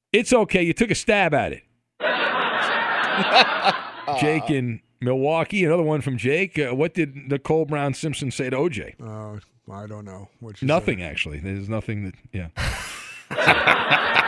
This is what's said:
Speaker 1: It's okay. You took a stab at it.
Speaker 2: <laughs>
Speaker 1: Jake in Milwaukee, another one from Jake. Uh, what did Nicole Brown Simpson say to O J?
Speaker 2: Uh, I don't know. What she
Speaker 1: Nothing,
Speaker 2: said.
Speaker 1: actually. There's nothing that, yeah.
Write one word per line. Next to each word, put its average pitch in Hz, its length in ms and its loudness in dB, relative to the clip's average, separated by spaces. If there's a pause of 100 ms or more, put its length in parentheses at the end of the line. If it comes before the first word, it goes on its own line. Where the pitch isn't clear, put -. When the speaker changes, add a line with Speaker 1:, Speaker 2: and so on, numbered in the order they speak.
(120)
Speaker 1:
It's 233 220 2
okay. 190 300 4
You 165 100 2
took 226 180 0
a 147 40 2
stab 196 380 4
at 101 200 2
it. - 100 -14 (360)
Speaker 2:
<laughs> - 2250 0
Speaker 1:
Jake 151 300 2
in 123 320 -2 (200)
Milwaukee, 147 640 0
another 165 180 4
one 151 180 0
from 131 160 -2
Jake. 151 400 0
Uh, 131 160 0
what 156 200 0
did 147 220 -2
Nicole 143 500 0
Brown 143 280 0
Simpson 143 380 -4
say 127 180 -4
to 131 80 0
O 165 120 2
J? - 320 -8
Speaker 2:
Uh, 107 360 -12 (340)
I 101 160 -12
don't 104 180 -14
know. 98 240 -16 (100)
What 110 180 -16
she - 80 -2
Speaker 1:
Nothing, 143 340 2
Speaker 2:
said. 85 100 -8
Speaker 1:
actually. 76 300 -6
There's 98 300 -6
nothing 107 360 -4
that, 90 100 -10 (160)
yeah. 87 180 -8 (1800)